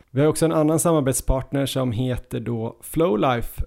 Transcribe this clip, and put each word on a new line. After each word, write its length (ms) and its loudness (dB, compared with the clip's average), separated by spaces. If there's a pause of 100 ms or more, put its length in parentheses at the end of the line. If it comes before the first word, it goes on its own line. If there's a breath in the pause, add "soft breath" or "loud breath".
(100)
Vi 100 -2
har 80 4
också 160 2
en 80 2
annan 260 2
samarbetspartner 880 0
som 260 -2
heter 480 -4
då 400 -6
Flowlife, 880 0